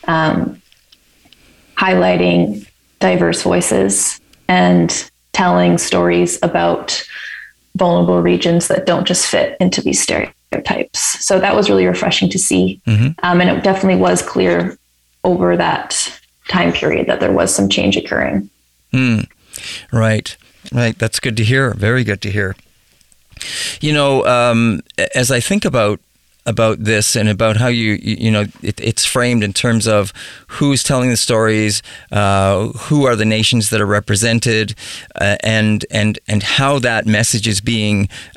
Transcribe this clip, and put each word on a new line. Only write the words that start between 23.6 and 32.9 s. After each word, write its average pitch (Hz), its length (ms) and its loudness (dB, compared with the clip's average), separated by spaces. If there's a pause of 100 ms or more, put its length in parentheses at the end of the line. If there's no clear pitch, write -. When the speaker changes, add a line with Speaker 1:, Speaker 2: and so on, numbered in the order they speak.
Speaker 2:
You 151 120 0
know, 139 340 2
um, 117 560 2 (160)
a-, - 180 -4
as 127 140 0
I 123 100 2
think 202 240 -2
about, 110 360 0 (440)
about 110 380 0
this 107 320 0
and 107 140 0
about 107 280 0
how 123 120 2
you, 113 240 0 (100)
you, 107 160 -4
you 110 140 0
know, 104 140 0 (160)
it, - 180 -6
it's - 240 -2
framed 120 400 0
in 101 80 -4
terms 113 340 0
of 104 260 2 (360)
who's 139 340 0
telling 127 260 0
the 117 80 2
stories, 110 680 0 (260)
uh, 98 580 2
who 143 380 0